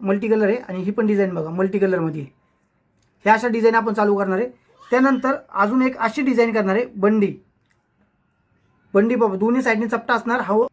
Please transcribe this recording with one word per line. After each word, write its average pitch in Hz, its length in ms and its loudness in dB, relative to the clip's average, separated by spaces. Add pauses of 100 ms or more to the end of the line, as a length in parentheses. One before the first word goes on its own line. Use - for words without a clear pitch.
मल्टी 202 280 -2
कलर 214 180 2
आहे. 214 100 0
आणि 185 260 -8
ही 190 80 -4
पण 214 160 -2
डिझाईन 196 280 0
बघा, 160 160 -6
मल्टी 190 280 -2
कलरमध्ये 170 420 0
आहे. 135 140 -14 (880)
ह्या 208 100 6
अशा 233 140 0
डिझाईन 226 260 2
आपण 220 180 0
चालू 208 240 2
करणार 190 220 -2
आहे. 240 100 -2 (420)
त्यानंतर 262 420 2 (220)
अजून 208 280 2
एक 254 140 0
अशी 226 260 -4
डिझाईन 233 300 2
करणार 196 220 0
आहे, 240 120 0
बंडी. 202 480 0 (1600)
बंडी 226 200 2
बाबा 208 220 0
दोन्ही 233 260 0
साईडने 226 240 -2
चपटा 233 280 -2
असणार. 233 260 -2
हा 196 140 -2 (180)